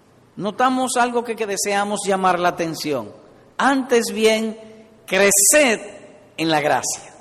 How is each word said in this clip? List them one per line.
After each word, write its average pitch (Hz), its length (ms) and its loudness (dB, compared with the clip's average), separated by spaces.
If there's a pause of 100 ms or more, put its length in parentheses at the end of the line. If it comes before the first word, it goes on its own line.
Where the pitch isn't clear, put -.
(360)
notamos 254 640 -2
algo 240 260 0
que, 226 140 -8
que 220 100 -4
deseamos 202 580 -2
llamar 185 320 2
la 175 120 0
atención. 151 640 -4 (440)
"Antes 247 540 0
bien, 220 460 0 (500)
creced 202 720 4 (560)
en 160 140 -2
la 156 100 2
gracia". 143 600 -2